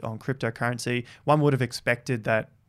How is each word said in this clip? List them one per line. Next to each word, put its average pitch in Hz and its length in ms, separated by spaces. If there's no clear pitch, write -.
on 110 140
cryptocurrency. 123 840
One 151 160
would 143 100
have 135 100
expected 120 640
that, 113 240